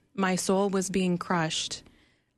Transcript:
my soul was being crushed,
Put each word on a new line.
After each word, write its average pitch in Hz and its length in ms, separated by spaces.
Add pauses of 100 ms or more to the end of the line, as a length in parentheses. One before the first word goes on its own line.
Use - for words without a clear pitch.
(160)
my 185 180
soul 196 340
was 190 220
being 180 280
crushed, - 640 (540)